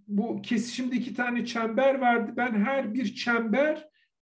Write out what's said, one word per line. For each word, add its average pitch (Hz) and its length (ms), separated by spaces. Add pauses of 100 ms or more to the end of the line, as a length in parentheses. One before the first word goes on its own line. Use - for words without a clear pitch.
bu 208 340
kesişimde 247 540
iki 226 180
tane 240 320
çember 254 540
vardı. 240 380
Ben 247 140
her 226 420
bir 226 220
çember 240 800 (280)